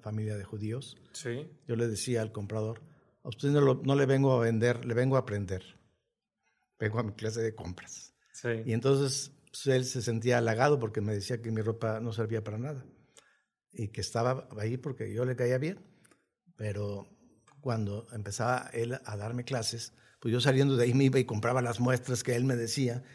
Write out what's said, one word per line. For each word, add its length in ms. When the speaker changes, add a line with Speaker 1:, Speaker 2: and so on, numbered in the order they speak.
Speaker 1:
familia 340
de 80
judíos, 540
Speaker 2:
Sí. 360
Speaker 1:
yo 120
le 100
decía 340
al 120
comprador, 480
"A 60
usted 220
no 100
lo, 140
no 100
le 100
vengo 280
a 100
vender, 400
le 100
vengo 220
a 40
aprender. 440
Vengo 220
a 40
mi 100
clase 280
de 140
compras". 580
Speaker 2:
Sí. 160
Speaker 1:
Y 80
entonces, 580
pues, 180
él 180
se 160
sentía 380
halagado 380
porque 220
me 140
decía 280
que 100
mi 100
ropa 400
no 100
servía 320
para 140
nada 280
y 160
que 140
estaba 480
ahí 160
porque 380
yo 100
le 140
caía 200
bien. 220
Pero 500
cuando 500
empezaba 640
él 320
a 100
darme 300
clases, 480
pues 140
yo 80
saliendo 340
de 80
ahí 100
me 120
iba 140
y 40
compraba 380
las 180
muestras 440
que 120
él 80
me 140
decía. 460